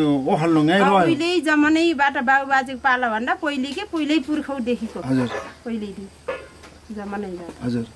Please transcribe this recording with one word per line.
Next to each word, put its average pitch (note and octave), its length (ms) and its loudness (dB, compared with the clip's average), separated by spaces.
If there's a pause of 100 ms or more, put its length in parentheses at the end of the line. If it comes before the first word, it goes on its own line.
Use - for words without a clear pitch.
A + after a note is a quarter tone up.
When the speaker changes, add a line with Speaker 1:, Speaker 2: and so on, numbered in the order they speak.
(260)
Speaker 1:
ओखल E3 280 2
ढुङ्गै D#3 180 4
Speaker 2:
अँ, G3 80 4
Speaker 1:
रह्यो। G3 180 6
Speaker 2:
उहिलेै E4 420 2
जमानैबाट D4+ 800 2
बाबुबाजेको C4+ 600 2
पालो B3 320 0
भन्दा A#3+ 240 -2
पहिलेकै, C#4+ 480 -4
पहिल्यै D#4+ 360 0
पुर्खौँदेखिको। B3+ 840 -4
Speaker 1:
हजुर। B2+ 260 0 (380)
Speaker 2:
पहिलेदेखि G#3 1300 -12
जमानैबाट। G3 680 -10
Speaker 1:
हजुर। A#2+ 320 -2